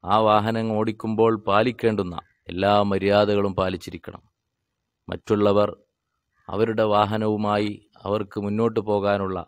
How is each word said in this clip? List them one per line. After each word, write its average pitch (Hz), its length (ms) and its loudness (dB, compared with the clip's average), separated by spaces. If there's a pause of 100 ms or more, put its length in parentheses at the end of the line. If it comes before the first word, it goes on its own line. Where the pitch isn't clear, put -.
ആ 95 140 0
വാഹനം 110 540 2
ഓടിക്കുമ്പോൾ 110 640 0
പാലിക്കേണ്ടുന്ന 107 800 0 (320)
എല്ലാ 101 340 2
മര്യാദകളും 101 720 2
പാലിച്ചിരിക്കണം. 92 680 -6 (880)
മറ്റുള്ളവർ 104 600 2 (800)
അവരുടെ 110 360 0
വാഹനവുമായി 104 880 0 (320)
അവർക്ക് 104 380 -4
മുന്നോട്ട് 110 400 -2
പോകാനുള്ള 101 680 -2